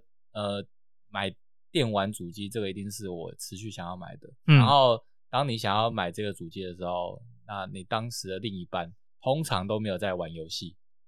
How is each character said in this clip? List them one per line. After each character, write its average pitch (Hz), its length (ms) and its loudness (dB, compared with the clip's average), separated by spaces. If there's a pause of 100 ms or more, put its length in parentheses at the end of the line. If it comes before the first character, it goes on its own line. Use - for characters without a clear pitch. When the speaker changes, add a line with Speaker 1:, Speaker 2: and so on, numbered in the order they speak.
(340)
Speaker 1:
呃， 101 320 -2 (440)
买 98 240 -2 (380)
电 131 180 4
玩 101 220 2
主 90 180 -8
机 101 200 -8
这 113 100 -4
个 101 100 -2
一 95 40 -4
定 101 180 -8
是 104 180 -8
我 85 260 -8
持 - 200 -12
续 104 160 -10
想 90 140 -8
要 90 100 -8
买 87 220 -12
的。 - 100 -18 (200)
Speaker 2:
嗯。 151 100 12
Speaker 1:
然 123 100 10
后， 131 320 8 (300)
当 139 180 0
你 113 100 -2
想 107 160 2
要 110 160 4
买 98 220 -2
这 98 100 -6
个 104 120 -2
主 85 160 -10
机 95 160 -8
的 90 100 -8
时 90 80 -10
候， 87 380 -4 (260)
那 101 260 -6
你 95 120 -12
当 113 260 -2
时 - 160 -8
的 92 120 -6
另 104 140 -6
一 90 160 -8
半 87 220 -4 (300)
通 143 200 2
常 104 240 0
都 107 140 0
没 107 80 -2
有 95 100 -2
在 95 180 0
玩 82 180 -4
游 80 160 -10
戏。 - 260 -10 (320)